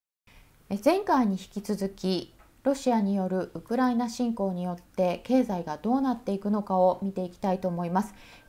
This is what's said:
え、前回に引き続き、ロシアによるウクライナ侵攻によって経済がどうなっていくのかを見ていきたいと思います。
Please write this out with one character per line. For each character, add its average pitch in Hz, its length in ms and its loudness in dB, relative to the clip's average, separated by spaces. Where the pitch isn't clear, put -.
え、 196 140 -2
前 359 160 4
回 320 260 4
に 196 80 2
引 - 280 -8
き - 0 -
続 196 280 -4
き、 185 460 -4
ロ 269 120 2
シ 254 160 0
ア 226 100 2
に 196 140 0
よ 185 140 -2
る 185 240 -2
ウ 170 80 -10
ク 233 160 -4
ラ 254 140 4
イ 233 40 -2
ナ 233 140 -2
侵 240 240 -2
攻 196 180 -2
に 180 120 -4
よ 180 100 -4
っ 175 40 -8
て 175 460 -2
経 254 220 4
済 180 180 -4
が 151 140 -6
ど 240 180 0
う 269 60 0
な 262 120 0
っ 233 60 -4
て 196 140 -4
い 196 60 -2
く 202 120 -2
の 208 100 2
か 196 160 0
を 185 240 6
見 196 120 -4
て 185 100 -4
い 175 60 -8
き - 80 -18
た 190 160 0
い 190 60 0
と 185 100 -2
思 175 160 -2
い 170 40 -4
ま 180 140 2
す。 214 100 -10